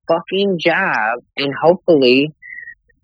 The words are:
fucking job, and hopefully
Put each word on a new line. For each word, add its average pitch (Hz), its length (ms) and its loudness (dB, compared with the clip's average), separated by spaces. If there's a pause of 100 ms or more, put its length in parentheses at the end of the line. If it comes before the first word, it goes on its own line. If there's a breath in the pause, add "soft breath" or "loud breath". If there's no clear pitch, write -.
fucking 190 560 -2
job, 147 580 -2 (180)
and 139 200 -4
hopefully 147 760 2 (680 loud breath)